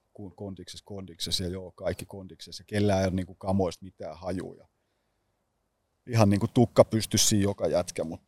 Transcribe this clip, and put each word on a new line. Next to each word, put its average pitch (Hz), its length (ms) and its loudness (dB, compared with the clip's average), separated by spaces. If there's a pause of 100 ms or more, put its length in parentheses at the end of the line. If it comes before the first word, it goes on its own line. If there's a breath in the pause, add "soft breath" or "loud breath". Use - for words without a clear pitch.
(120)
ku-, 104 180 -16
kondikses, 90 520 -14
kondikses, 95 580 -8
ja 90 80 -4
joo, 92 240 -10
kaikki - 340 -6
kondikses, 90 520 -16
ja - 60 -20
kellään 104 360 2
ei 98 60 2
ole 90 80 0
niin 92 120 -2
kuin 92 120 -20
kamoista 95 460 -2
mitään 92 320 -14
hajua. 90 380 -8
Ja - 120 -20 (1400)
ihan 113 240 6
niin 98 100 2
kuin 110 140 -2
tukka 120 300 8
pystyssä - 440 0
siinä 104 140 4
joka 101 260 0
jätkä, 85 360 -2
mut 82 240 -8